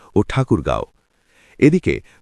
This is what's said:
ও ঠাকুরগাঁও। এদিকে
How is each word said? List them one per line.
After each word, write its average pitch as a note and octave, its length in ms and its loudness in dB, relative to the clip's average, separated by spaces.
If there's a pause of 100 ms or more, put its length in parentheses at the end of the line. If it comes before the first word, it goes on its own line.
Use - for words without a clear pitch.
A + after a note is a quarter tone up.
(160)
ও - 120 4
ঠাকুরগাঁও। C#2+ 580 -2 (720)
এদিকে D3+ 340 2 (280)